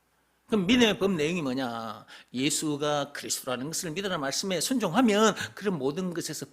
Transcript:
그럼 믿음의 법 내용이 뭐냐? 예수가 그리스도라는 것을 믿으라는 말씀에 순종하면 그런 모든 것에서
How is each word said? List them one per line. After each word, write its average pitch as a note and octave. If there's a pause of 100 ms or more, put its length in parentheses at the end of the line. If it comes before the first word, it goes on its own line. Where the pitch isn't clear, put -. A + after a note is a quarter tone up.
(480)
그럼 G#3
믿음의 A3+
법 G3
내용이 E3
뭐냐? A#2 (280)
예수가 D3
그리스도라는 B2
것을 D#3+
믿으라는 F#3
말씀에 D#3+
순종하면 G#3+ (200)
그런 F#3+
모든 D#3
것에서 D#3